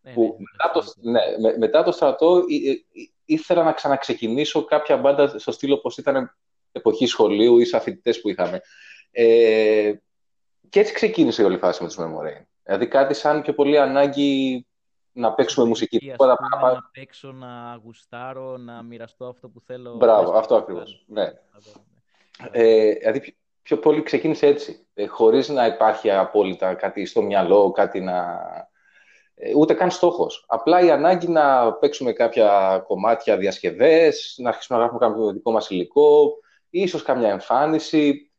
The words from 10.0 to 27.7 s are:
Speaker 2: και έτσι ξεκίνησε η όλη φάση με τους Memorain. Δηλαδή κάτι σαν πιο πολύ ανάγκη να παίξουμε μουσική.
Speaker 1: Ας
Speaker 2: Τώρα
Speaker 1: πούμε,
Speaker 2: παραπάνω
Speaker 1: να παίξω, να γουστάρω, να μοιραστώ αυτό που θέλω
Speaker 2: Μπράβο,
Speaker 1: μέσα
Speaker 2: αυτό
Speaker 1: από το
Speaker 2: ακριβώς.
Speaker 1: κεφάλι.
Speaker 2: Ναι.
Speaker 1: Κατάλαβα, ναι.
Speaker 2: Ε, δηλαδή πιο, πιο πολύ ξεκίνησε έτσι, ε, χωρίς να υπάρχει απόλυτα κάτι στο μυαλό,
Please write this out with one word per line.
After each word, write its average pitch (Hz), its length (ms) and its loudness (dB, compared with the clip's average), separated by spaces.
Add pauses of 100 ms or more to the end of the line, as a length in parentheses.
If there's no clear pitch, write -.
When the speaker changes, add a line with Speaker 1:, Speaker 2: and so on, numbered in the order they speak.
Speaker 2:
και 196 100 2
έτσι 214 140 2
ξεκίνησε 127 480 0
η 101 40 4
όλη 92 120 2
φάση 90 260 -2
με 82 60 -10
τους - 100 -16
Memorain. 80 440 -10 (200)
Δηλαδή 117 240 -4
κάτι 139 260 0
σαν 147 280 -2
πιο 147 120 -6
πολύ 143 260 2
ανάγκη 135 840 0 (460)
να 117 220 -4
παίξουμε 127 340 0
μουσική. 117 440 -4
Speaker 1:
Ας 120 60 -16
Speaker 2:
Τώρα 127 180 4
Speaker 1:
πούμε, 131 140 -10
Speaker 2:
παραπάνω 127 300 0
Speaker 1:
να - 140 -20
παίξω, 135 380 -20
να 120 520 -18
γουστάρω, 127 720 -16
να 120 260 -18
μοιραστώ 117 440 -18
αυτό 123 220 -20
που - 120 -20
θέλω 123 340 -18
Speaker 2:
Μπράβο, 113 320 6
Speaker 1:
μέσα 101 120 2
Speaker 2:
αυτό 113 160 2
Speaker 1:
από 104 100 2
το 101 60 -12
Speaker 2:
ακριβώς. - 360 -14
Speaker 1:
κεφάλι. 104 200 -4
Speaker 2:
Ναι. - 60 -12 (180)
Speaker 1:
Κατάλαβα, 104 340 -20 (680)
ναι. 117 120 0 (260)
Speaker 2:
Ε, 104 40 0
δηλαδή 110 260 -2
πιο, - 140 -16 (280)
πιο - 180 -4
πολύ 151 240 2
ξεκίνησε 147 440 0
έτσι, - 460 -2
ε, 101 120 -6
χωρίς - 440 2
να 131 160 0
υπάρχει 110 460 0
απόλυτα 95 640 0
κάτι 95 320 -8
στο 110 160 -2
μυαλό, 98 500 2